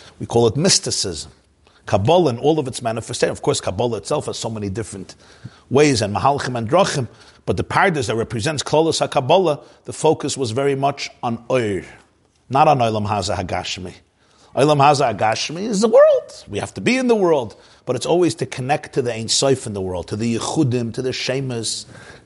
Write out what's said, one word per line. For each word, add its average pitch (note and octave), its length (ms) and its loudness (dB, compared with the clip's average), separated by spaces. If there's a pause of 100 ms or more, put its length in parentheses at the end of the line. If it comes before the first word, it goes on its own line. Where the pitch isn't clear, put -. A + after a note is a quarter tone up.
(180)
We A2 80 -8
call A#2 220 2
it A2 80 0
mysticism. A2+ 760 -2 (540)
Kabbalah C#3+ 440 4
in A#2 80 -4
all D3+ 200 2
of C3+ 100 -4
its B2 140 -10
manifestation. A#2+ 500 -4
Of - 80 -10
course, - 200 0
Kabbalah A2 380 -2
itself C3 280 -4
has G#2+ 120 -8
so A#2 120 -8
many G#2+ 180 -6
different G2 460 -10 (560)
ways C3+ 320 4
and G2+ 120 -2
Mahalchim C3 440 0
and A2+ 100 -6
Drachim, D3+ 400 2 (380)
but G#2 100 -2
the - 80 -4
Pardes D#3 440 0
that A#2 80 -2
represents A#2+ 460 -4
Klolos D#3 440 2
HaKabbalah, D3+ 580 2 (200)
the - 80 -12
focus D#3 440 0
was B2+ 140 -4
very C#3 240 0
much C#3 340 -2 (140)
on A#2 280 -4
Oir, G#2+ 340 0 (680)
not D3 180 4
on D3+ 100 4
Olam A2 300 0
Haza G2+ 260 -2
Hagashmi. F2+ 600 -6 (600)
Olam D3 240 4
Haza C#3 380 4
Hagashmi A2+ 460 -2
is G#3+ 180 -2
the A3+ 80 2
world. C#5 600 4
We G2+ 100 -6
have - 160 -6
to - 60 -8
be A#3 180 2
in B3+ 100 0
the A#3 80 4
world, D#3+ 400 2 (300)
but B2+ 100 -2
it's A#2 100 -6
always E3 300 2
to C3 100 -6
connect C3+ 460 -4
to C#3+ 100 -2
the A#2+ 120 -4
Ein A2 140 -8
Sof C3+ 380 0
in A2 60 -8
the G2+ 80 -6
world, F#2 280 -6
to G#2+ 80 -6
the A#2 200 -2
Yechudim, A#2+ 580 -2
to C3 80 -8
the B2+ 80 -2
Shemas, B2+ 760 -6 (400)